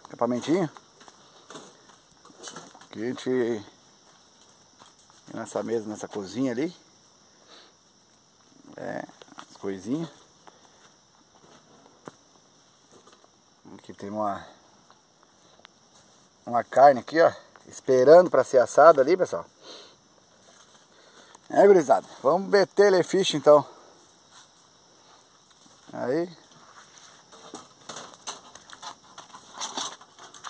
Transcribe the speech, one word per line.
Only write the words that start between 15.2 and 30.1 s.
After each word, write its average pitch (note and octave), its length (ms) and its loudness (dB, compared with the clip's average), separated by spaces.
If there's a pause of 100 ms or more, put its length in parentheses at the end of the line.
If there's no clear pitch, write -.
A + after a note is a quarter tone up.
uma A#2+ 180 -4
carne B2+ 380 6
aqui, D#3 200 -2
ó, D3+ 100 4 (360)
esperando C#3+ 640 4
pra C3 120 2
ser - 140 -2
assada C#3+ 440 6
ali, D3+ 140 0
pessoal. C#3+ 300 -6 (2000)
É, D#3+ 180 4
gurizada, D#3 380 4 (180)
vamos F3+ 260 0
meter G3 420 2
ele F3+ 120 2
ficha F3+ 340 -2
então. D3 260 6 (2250)
Aí. C3 360 -6 (4000)